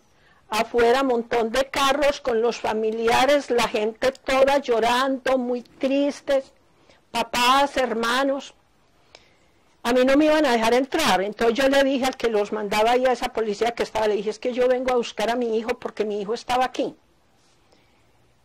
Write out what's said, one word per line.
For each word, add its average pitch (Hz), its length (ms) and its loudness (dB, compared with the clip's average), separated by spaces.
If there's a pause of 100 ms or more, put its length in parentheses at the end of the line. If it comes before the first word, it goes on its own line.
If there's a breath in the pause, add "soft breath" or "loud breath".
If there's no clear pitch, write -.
(500 soft breath)
afuera 233 540 2
montón 240 480 -2
de 262 140 0
carros 277 560 0
con 226 200 -2
los 233 160 0
familiares, 226 920 0
la 240 180 2
gente 226 440 -2
toda 269 480 2
llorando, 254 760 0
muy 247 240 -4
tristes, 277 920 -4 (580 soft breath)
papás, 247 640 0
hermanos. 254 760 -2 (1300 soft breath)
A 240 100 -2
mí 254 120 4
no 269 100 4
me 302 100 6
iban 302 200 4
a 240 80 2
dejar 226 200 2
entrar, 269 480 0
entonces 214 360 -2
yo 269 120 2
le 277 140 4
dije 269 220 0
al 254 100 -4
que 233 140 -2
los 208 220 -2
mandaba 214 400 0
ahí 254 140 2
a 254 60 4
esa 247 220 -2
policía 226 380 -2
que 226 120 -4
estaba, 220 240 -2
le 208 80 0
dije: 202 140 -4
"Es 202 100 -6
que 247 140 -4
yo 247 140 2
vengo 254 240 0
a 254 60 2
buscar 220 320 -4
a 240 60 0
mi 233 220 -2
hijo 233 220 -4
porque - 260 -6
mi 208 160 -4
hijo 196 120 -6
estaba 247 320 -2
aquí". 254 300 -4 (1500 soft breath)